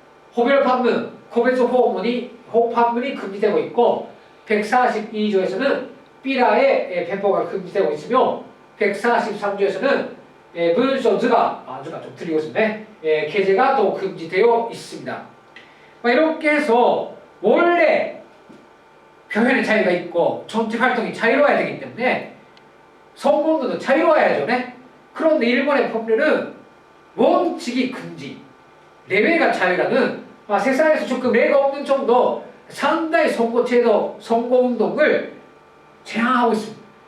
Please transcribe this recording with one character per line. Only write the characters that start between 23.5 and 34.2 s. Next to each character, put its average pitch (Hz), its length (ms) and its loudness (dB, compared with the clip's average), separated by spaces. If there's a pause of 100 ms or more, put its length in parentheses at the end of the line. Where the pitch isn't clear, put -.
자유로워야죠, 311 680 2
네? 247 280 -4 (380)
그런데 311 340 2
일본의 269 460 0
법률은 226 600 0 (640)
원칙이 247 720 0
금지, 165 480 -14 (680)
내외가 247 440 2
자유라는, 185 720 0 (240)
아, 202 100 0
세상에서 269 480 2
조금 247 280 -2
예가 285 240 4
없는 277 260 0
정도 247 600 0 (240)
상당히 320 640 0
선거제도, 233 880 2